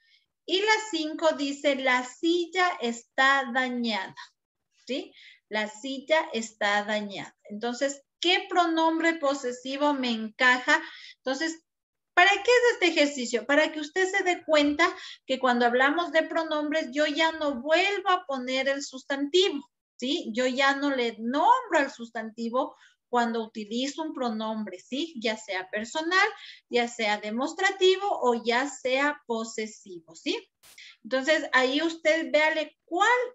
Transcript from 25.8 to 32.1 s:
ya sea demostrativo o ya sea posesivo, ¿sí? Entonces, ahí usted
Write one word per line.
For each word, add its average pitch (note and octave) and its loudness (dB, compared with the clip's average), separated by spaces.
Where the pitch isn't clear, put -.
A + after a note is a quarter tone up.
ya A#3+ 0
sea G#3 -2
demostrativo F#4 0
o B3 0
ya A#3 0
sea C#4 -2
posesivo, G#3+ -10
¿sí? F#4 -6
Entonces, C4 0
ahí C4 2
usted D#4+ 0